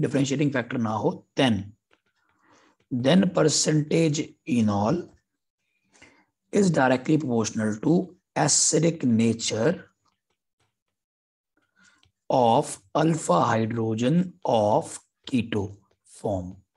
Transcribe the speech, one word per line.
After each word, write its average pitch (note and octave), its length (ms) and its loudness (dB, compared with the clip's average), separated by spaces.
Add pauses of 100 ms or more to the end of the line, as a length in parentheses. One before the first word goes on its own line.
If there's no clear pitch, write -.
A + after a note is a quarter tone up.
differentiating C#3 500 0
factor B2+ 280 -4
ना A2+ 120 -2
हो, A#2+ 360 -4 (100)
then, G#2 360 0 (1160)
then D#3 400 2
percentage D#3 1040 0 (140)
enol A2 600 0 (1400)
is F#3+ 180 2
directly C3+ 480 2
proportional A2 600 -2
to F3+ 340 0 (220)
acidic D#3+ 640 0
nature A2+ 840 0 (2500)
of B2 500 2 (140)
alpha D#3 480 2
hydrogen A#2 880 0 (120)
of A#2 540 0 (280)
keto G#2 500 -4 (440)
form। F#2 340 -6 (220)